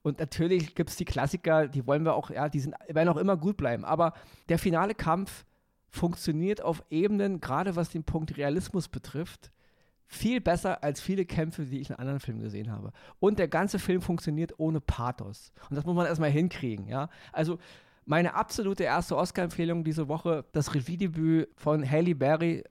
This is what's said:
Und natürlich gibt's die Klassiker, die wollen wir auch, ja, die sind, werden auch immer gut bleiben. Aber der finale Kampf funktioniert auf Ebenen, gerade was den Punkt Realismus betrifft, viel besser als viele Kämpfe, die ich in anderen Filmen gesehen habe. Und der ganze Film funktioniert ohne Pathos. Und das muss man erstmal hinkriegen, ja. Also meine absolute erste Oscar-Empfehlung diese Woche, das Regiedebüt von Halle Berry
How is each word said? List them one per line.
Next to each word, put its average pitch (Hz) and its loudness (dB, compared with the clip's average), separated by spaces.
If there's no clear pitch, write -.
Und 147 -2
natürlich 160 0
gibt's - -2
die 170 -4
Klassiker, 156 2
die 135 -2
wollen 147 2
wir 160 4
auch, 143 -2
ja, 147 -2
die 143 -2
sind, 135 -6
werden 160 4
auch 151 2
immer 190 4
gut 175 -2
bleiben. 120 0
Aber 160 2
der 165 4
finale 185 2
Kampf 180 -2
funktioniert 175 0
auf 160 -2
Ebenen, 196 2
gerade 170 -2
was 170 0
den 160 -6
Punkt 156 -4
Realismus 156 -2
betrifft, - -10
viel 240 0
besser 180 0
als 143 -2
viele 190 0
Kämpfe, 160 -2
die 131 -6
ich 139 -10
in - -8
anderen 135 -4
Filmen 110 -6
gesehen 107 -6
habe. 107 -10
Und 202 4
der 175 4
ganze 185 2
Film 185 2
funktioniert 165 -2
ohne 156 0
Pathos. 117 -4
Und 139 -4
das 151 -4
muss 175 0
man 175 4
erstmal 156 2
hinkriegen, 139 0
ja. 135 -6
Also 165 -2
meine 165 2
absolute 190 -2
erste 156 0
Oscar-Empfehlung 170 -2
diese 156 -2
Woche, 156 -2
das 147 0
Regiedebüt 160 0
von 151 0
Halle 165 4
Berry 156 2